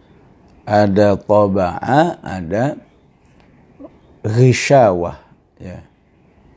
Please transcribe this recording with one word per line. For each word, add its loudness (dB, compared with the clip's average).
Ada 2
toba'a, -2
ada -6
ghisyawah, 2
ya. -18